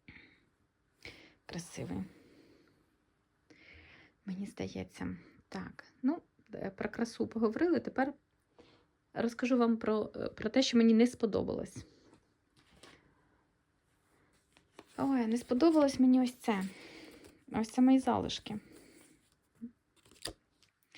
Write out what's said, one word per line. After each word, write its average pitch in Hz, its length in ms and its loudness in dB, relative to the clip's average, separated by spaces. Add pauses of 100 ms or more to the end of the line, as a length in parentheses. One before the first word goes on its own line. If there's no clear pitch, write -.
(1500)
Красивий. 180 580 -10 (2250)
Мені 196 200 -8
здається. - 720 -8 (320)
Так, - 360 -12 (180)
ну, 302 200 -4 (320)
е, - 160 -8
про 196 180 -10
красу 233 380 -6
поговорили, 233 540 0
тепер 269 320 -4 (1000)
розкажу 233 440 -2
вам 233 180 4
про, 214 400 -2
е, - 120 -6
про - 200 -6
те, 254 140 2
що 247 160 2
мені 226 160 8
не 226 120 6
сподобалось. - 800 -4 (3250)
Ой, 262 280 0
не 226 100 0
сподобалось 277 640 4
мені 254 200 8
ось 247 140 0
це. 196 280 -2 (920)
Ось 220 160 -2
це - 140 2
мої 262 160 8
залишки. 214 560 -2 (2500)